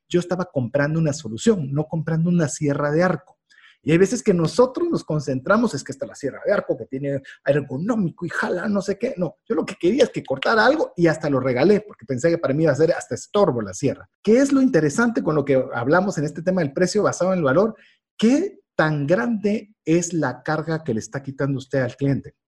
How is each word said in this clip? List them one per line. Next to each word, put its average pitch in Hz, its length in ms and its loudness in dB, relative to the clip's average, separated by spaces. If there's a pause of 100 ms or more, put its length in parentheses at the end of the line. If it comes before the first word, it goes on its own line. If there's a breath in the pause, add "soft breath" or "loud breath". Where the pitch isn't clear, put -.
(100)
Yo 175 100 2
estaba 175 240 -4
comprando 143 540 -2
una 156 160 0
solución, 139 580 -2
no 147 120 -2
comprando 165 440 -2
una 170 200 2
sierra 143 420 -2
de 156 120 2
arco. - 360 -2 (440 soft breath)
Y 147 100 0
hay 165 60 6
veces 196 240 2
que 202 120 4
nosotros 247 560 2
nos 226 140 -2
concentramos, 156 680 0
"Es 139 100 -6
que - 100 -12
esta - 120 -10
es 107 60 -12
la - 40 -20
sierra - 300 -8
de 185 80 0
arco, 190 240 -2
que 110 80 -12
tiene 139 380 -6 (240 loud breath)
ergonómico 156 800 -2
y - 20 -8
jala, - 400 -4
no 202 140 0
sé 196 160 -6
qué". - 180 -6
No, 175 200 -4 (120)
yo 226 60 -2
lo 147 100 -2
que - 160 -10
quería 233 240 2
es - 60 0
que 143 120 -8
cortara 214 440 0
algo - 300 2
y 170 100 4
hasta 151 240 0
lo 135 100 2
regalé, 135 400 2
porque - 240 -20
pensé 131 240 -2
que 170 80 2
para 165 160 -2
mí 156 120 0
iba 156 80 4
a 127 40 0
ser 160 160 2
hasta - 220 -6
estorbo 147 480 0
la 98 100 -10
sierra. 117 340 -4 (160)
¿Qué 214 140 4
es 277 160 4
lo 269 80 4
interesante 226 600 2
con 170 120 -2
lo 143 120 0
que 131 260 2
hablamos 165 460 0
en 143 60 -2
este 151 180 -8
tema 185 180 0
del 139 140 -4
precio 185 280 0
basado 175 300 0
en 185 60 0
el 165 60 -2
valor? 180 300 2 (440 soft breath)
¿Qué 294 400 2 (180)
tan 156 300 0
grande 214 680 -2 (120)
es 165 260 0
la 143 300 -4
carga 156 420 -4
que 127 80 -4
le 110 80 -2
está 135 220 -10
quitando 139 340 -4
usted 131 240 -4
al 120 160 -4
cliente? 139 380 -2 (140)